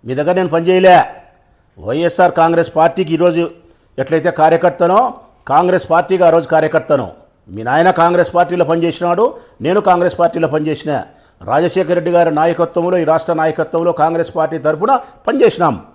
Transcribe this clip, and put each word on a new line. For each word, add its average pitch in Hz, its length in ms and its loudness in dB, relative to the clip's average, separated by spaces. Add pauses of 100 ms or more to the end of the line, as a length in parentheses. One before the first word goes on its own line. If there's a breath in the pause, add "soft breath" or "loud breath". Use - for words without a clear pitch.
మీ 131 100 -8
దగ్గర 151 180 -2
నేను 180 160 0
పని 165 200 -2
చేయలే. 185 280 6 (800)
వైఎస్ఆర్ 165 540 0
కాంగ్రెస్ 165 440 0
పార్టీకి 165 380 0
ఈరోజు 170 360 0 (480 soft breath)
ఎట్లయితే 160 340 -2
కార్యకర్తనో, 170 680 2 (480)
కాంగ్రెస్ 175 420 0
పార్టీకి 175 340 0
ఆ 170 60 6
రోజు 160 180 2
కార్యకర్తను. 156 580 0 (440)
మీ 104 140 -14
నాయన 156 280 2
కాంగ్రెస్ 170 440 2
పార్టీలో 175 300 0
పనిచేసినాడు, 170 600 -2 (360 loud breath)
నేను 180 200 0
కాంగ్రెస్ 180 380 0
పార్టీలో 165 280 0
పనిచేసిన. 151 440 -4 (500 soft breath)
రాజశేఖర 165 520 -2
రెడ్డి 175 180 -2
గారి 170 240 2
నాయకత్వంలో, 170 640 -2
ఈ 165 60 0
రాష్ట్ర 160 300 -2
నాయకత్వంలో 165 580 -2
కాంగ్రెస్ 165 440 -2
పార్టీ 160 220 -2
తరఫున 156 360 -2 (340 loud breath)
పనిచేసినాం. 214 480 0 (200)